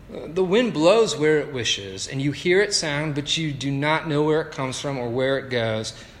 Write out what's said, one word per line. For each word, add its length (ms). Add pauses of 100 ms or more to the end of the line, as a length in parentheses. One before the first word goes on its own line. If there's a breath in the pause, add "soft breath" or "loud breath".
The 360
wind 280
blows 440
where 240
it 120
wishes, 540
and 160
you 80
hear 300
it 120
sound, 440
but 200
you 140
do 220
not 340
know 160
where 180
it 120
comes 260
from 180
or 120
where 280
it 140
goes. 440 (260 loud breath)